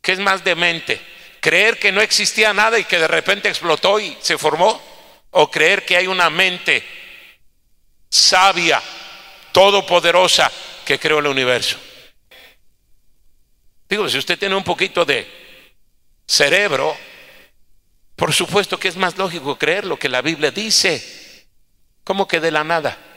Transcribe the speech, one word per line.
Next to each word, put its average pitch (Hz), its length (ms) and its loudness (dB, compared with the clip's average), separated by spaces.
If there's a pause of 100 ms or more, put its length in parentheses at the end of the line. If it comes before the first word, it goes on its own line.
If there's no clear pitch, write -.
¿Qué 185 100 -2
es 190 80 -2
más 190 240 0
demente? 170 580 -2 (380)
¿Creer 196 400 2
que 202 120 0
no 196 80 0
existía 214 540 0
nada 220 240 2
y 190 60 0
que 175 160 -2
de 160 80 2
repente 196 420 0
explotó 170 500 0
y 180 220 -8
se 160 160 -2
formó? 156 420 2 (520)
¿O 151 180 4
creer 170 340 2
que 180 140 0
hay 185 80 2
una 185 240 0
mente 175 580 -2 (1200)
sabia, 175 760 4 (680)
todopoderosa, 175 1000 4 (340)
que 139 140 -2
creó 156 180 0
el 147 80 0
universo? 127 540 -2 (2000)
Digo, 202 180 -2
si 131 120 -2
usted 175 180 -4
tiene 196 160 -4
un 190 100 -2
poquito 175 420 -2
de 139 220 -2 (1000)
cerebro, 151 680 0 (1200)
por 165 160 -2
supuesto 185 480 -2
que 190 100 -2
es 165 60 -8
más 180 220 -4
lógico 165 400 -6
creer 185 280 -2
lo 160 120 -6
que 139 120 -6
la 127 120 -2
Biblia 151 300 -2
dice. - 960 -4 (560)
¿Cómo 190 240 -2
que 165 120 -2
de 160 120 0
la 151 120 0
nada? 156 320 -2 (220)